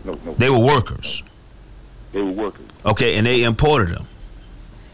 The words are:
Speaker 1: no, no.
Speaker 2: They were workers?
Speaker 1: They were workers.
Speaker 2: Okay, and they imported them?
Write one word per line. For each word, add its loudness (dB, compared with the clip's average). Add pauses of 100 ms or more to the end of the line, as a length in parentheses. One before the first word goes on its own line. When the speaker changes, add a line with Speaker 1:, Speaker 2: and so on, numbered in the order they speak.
Speaker 1:
no, -10
no. -10
Speaker 2:
They 2
were 4
workers? 0 (920)
Speaker 1:
They -6
were -4
workers. -8 (180)
Speaker 2:
Okay, 2
and 2
they 4
imported 2
them? -12 (880)